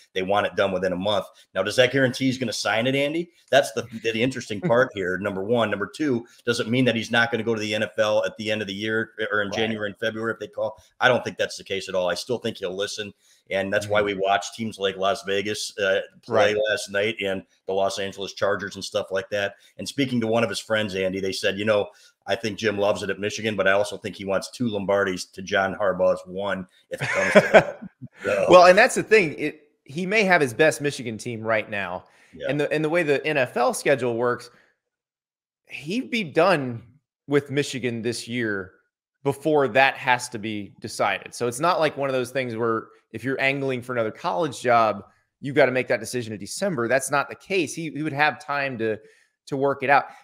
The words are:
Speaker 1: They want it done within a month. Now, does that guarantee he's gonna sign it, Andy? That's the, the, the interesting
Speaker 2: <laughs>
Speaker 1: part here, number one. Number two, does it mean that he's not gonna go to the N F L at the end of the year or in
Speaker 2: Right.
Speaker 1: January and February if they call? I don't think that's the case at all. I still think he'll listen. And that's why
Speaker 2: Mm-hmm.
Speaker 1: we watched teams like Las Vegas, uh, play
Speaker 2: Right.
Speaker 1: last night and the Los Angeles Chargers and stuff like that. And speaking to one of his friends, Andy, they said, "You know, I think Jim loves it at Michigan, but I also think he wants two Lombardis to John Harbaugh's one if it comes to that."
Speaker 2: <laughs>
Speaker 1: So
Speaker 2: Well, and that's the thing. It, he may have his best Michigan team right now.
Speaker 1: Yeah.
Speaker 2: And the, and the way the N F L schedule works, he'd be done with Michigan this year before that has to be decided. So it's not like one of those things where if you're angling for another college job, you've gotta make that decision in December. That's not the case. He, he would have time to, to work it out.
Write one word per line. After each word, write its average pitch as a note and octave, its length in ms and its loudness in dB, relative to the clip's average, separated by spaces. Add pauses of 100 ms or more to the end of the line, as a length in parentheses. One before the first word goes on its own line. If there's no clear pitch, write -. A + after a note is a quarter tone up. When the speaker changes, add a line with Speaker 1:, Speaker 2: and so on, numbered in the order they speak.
(140)
Speaker 1:
They F#2+ 80 -2
want G2+ 240 2
it F2+ 100 -4
done G2 160 2
within F#2 220 0
a F2 40 -4
month. G2 280 0 (280)
Now, F#2+ 100 0
does G2+ 140 -2
that B2 140 4
guarantee C3 340 0
he's B2+ 120 0
gonna A2+ 160 -4
sign G#2+ 340 0
it, C3+ 80 0
Andy? D#3 360 -2 (180)
That's C#3+ 240 4
the, A#2 80 -2 (220)
the, A2+ 80 0
the A2 120 0
interesting A#2+ 380 -4
Speaker 2:
<laughs> - 80 -2
Speaker 1:
part B2+ 240 4
here, F2+ 240 -2
number F#2+ 260 -4
one. A2+ 260 2
Number G2+ 240 -4
two, B2+ 320 -2 (200)
does A#2+ 160 0
it A2 80 -4
mean B2+ 160 2
that A2+ 100 2
he's A2 160 -4
not A#2 200 2
gonna A2 120 -2
go A2+ 120 0
to G#2+ 60 -6
the G#2+ 140 -2
N G#2+ 80 0
F G#2 140 -6
L G#2+ 260 2
at F#2+ 140 -6
the G#2+ 140 -4
end G#2+ 100 0
of G2+ 60 -4
the G2 60 -6
year A2 380 -2 (200)
or G#2+ 100 0
in G2+ 80 -4
Speaker 2:
Right. G2+ 80 -4
Speaker 1:
January G#2+ 320 -2
and G2 100 -14
February A2 340 -4
if G#2+ 60 -10
they G#2 80 -8
call? G#2+ 340 -6 (200)
I B2 80 6
don't A#2 160 4
think G2 120 -6
that's G2+ 200 -2
the F2+ 60 -16
case F#2+ 260 -6
at F#2 60 -6
all. F2+ 140 0
I F2 60 0
still A#2 220 -6
think A2+ 200 -6
he'll F#2 200 -6
listen. G2+ 340 -6 (400)
And G2 220 -2
that's G#2+ 160 -2
why G#2 100 2
Speaker 2:
Mm-hmm. G#2 60 2
Speaker 1:
we F#2+ 200 -2
watched G2 300 0
teams A2 240 -6
like G2 160 0
Las F#2+ 280 0
Vegas, G2+ 540 -4
uh, G2 220 2 (220)
play A2 320 4
Speaker 2:
Right. G#2+ 160 0
Speaker 1:
last G2+ 200 -2
night G#2 320 0
and F#2+ 220 -2 (220)
the F#2+ 80 -4
Los G2 260 0
Angeles G2 340 -8
Chargers G2 420 -2
and G2 80 -10
stuff - 280 -4
like F#2+ 200 -4
that. G2+ 240 -4 (220)
And - 100 -10
speaking B2+ 340 -2
to A2+ 60 0
one A2+ 180 2
of G2+ 40 -6
his G2+ 100 -6
friends, G#2+ 360 -2
Andy, F#2+ 240 -2
they F#2+ 140 -2
said, G2 260 -2
"You G#2 60 -4
know, G#2 240 2 (360)
I G2 100 -2
think G2+ 220 -6
Jim G#2 200 0
loves G2+ 260 0
it G2 60 -4
at F#2+ 100 -4
Michigan, G#2+ 380 -4
but F#2+ 100 2
I F#2+ 60 6
also G2+ 240 0
think F#2+ 180 -10
he G2+ 80 -14
wants F#2+ 260 -4
two A#2+ 200 -4
Lombardis G2 640 -2
to - 80 -14
John F#2+ 340 0
Harbaugh's F#2 500 2
one F#2 400 -6 (240)
if - 120 -8
it - 80 -4
comes - 240 0
to G3+ 60 10 (120)
that." - 280 4 (220)
Speaker 2:
<laughs> - 220 -18
Speaker 1:
So G2 240 0
Speaker 2:
Well, F3+ 200 10
and F#3 100 10
that's A#3+ 180 6
the F3+ 80 0
thing. F3 340 2
It, - 300 -8 (160)
he E3+ 220 -8
may G#3 180 2
have F#3 160 4
his C3 140 2
best D3+ 260 4
Michigan B2+ 380 -2
team A2+ 240 -8
right A2 280 0
now. F#2 360 -6 (280)
Speaker 1:
Yeah. C#3 160 -8
Speaker 2:
And C#3 120 0
the, C#3+ 100 0
and D#3 120 0
the D3+ 60 0
way F3 140 2
the D3 240 2
N D3+ 80 -2
F B2 220 0
L B3 160 2
schedule B2 420 2
works, A#2+ 340 -2 (1200)
he'd G3 420 -6
be A3+ 140 -2
done D3 580 2 (460)
with C#3 240 2
Michigan B2+ 500 -2
this A#2 240 -4
year A2 460 -4 (520)
before C#3+ 460 2
that C3 260 4
has B2 340 0
to A#2 100 -10
be G#2 400 -8
decided. G#2+ 540 -2
So A#2+ 140 -2
it's B2 120 -4
not E3+ 200 2
like D3+ 180 0
one C#3 120 -2
of C3+ 40 -2
those B2+ 180 -2
things B2 240 -4
where A2+ 320 -2 (240)
if A2+ 120 -12
you're C3+ 160 -2
angling C3+ 420 0
for B2 120 -10
another A2+ 180 0
college E3+ 500 -4
job, A2+ 420 4 (360)
you've C3+ 160 -8
gotta C3 160 6
make B2+ 160 0
that B2 120 2
decision A2 340 -6
in G2+ 60 -10
December. A#2+ 480 -4
That's C3 240 2
not C#3 180 0
the A2+ 60 -12
case. F#3 380 -4
He, E3 180 -8
he D3 120 -6
would D#3 100 -4
have C#3+ 300 0
time C#3 360 -4
to, A2 200 -2 (460)
to D3 120 -6
work C3+ 260 0
it B2+ 60 0
out. C#3 160 6 (180)